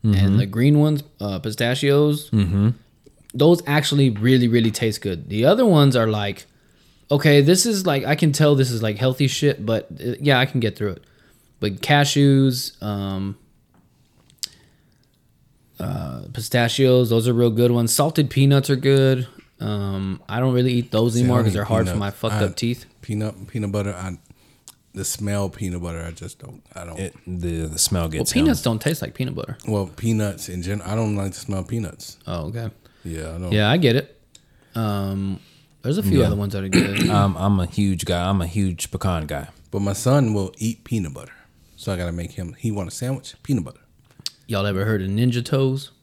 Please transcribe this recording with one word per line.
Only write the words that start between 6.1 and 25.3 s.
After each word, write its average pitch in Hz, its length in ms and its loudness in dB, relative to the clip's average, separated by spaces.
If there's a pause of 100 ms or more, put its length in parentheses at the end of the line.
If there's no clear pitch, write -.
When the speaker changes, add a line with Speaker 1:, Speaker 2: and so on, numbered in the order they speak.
Speaker 2:
okay, 143 320 6
this 180 240 4
is 196 220 -2
like, 139 180 0
I 139 100 0
can 151 160 2
tell 147 240 4
this 131 140 2
is 113 140 -4
like 107 140 -2
healthy 131 300 0
shit, 135 380 -2
but, 113 220 -2 (120)
uh, 120 220 -6
yeah, 143 180 2
I 131 60 2
can 131 140 -4
get 110 180 -2
through 104 140 -4
it. - 120 -14 (560)
But 101 220 -4
cashews, 139 1000 2
um, 98 560 -6 (2500)
uh, 73 420 -8 (120)
pistachios, 123 760 2
those 113 180 2
are 123 60 2
real 117 180 4
good 120 200 4
ones. 117 220 2
Salted 147 360 2
peanuts 139 400 4
are 139 60 4
good. 135 520 2 (320)
Um, 98 680 -4
I 110 100 -4
don't 131 140 2
really 123 200 2
eat 120 180 -2
those 113 220 2
Speaker 3:
See, 117 60 2
I - 40 4
Speaker 2:
anymore 123 160 4
Speaker 3:
don't 113 60 2
Speaker 2:
'cause 101 80 2
Speaker 3:
eat 98 40 -2
Speaker 2:
they're 101 80 -2
hard 113 220 0
for 87 60 -2
Speaker 3:
peanuts. 104 60 -2
Speaker 2:
my 101 120 -4 (180)
fucked 107 120 0
Speaker 3:
I, 104 40 2
Speaker 2:
up - 100 -4
teeth. 117 300 -4 (160)
Speaker 3:
peanut, 101 460 -8
peanut 104 240 -6
butter, 101 220 -4
I, 90 240 -10 (760)
the 98 120 -8
smell 101 400 -4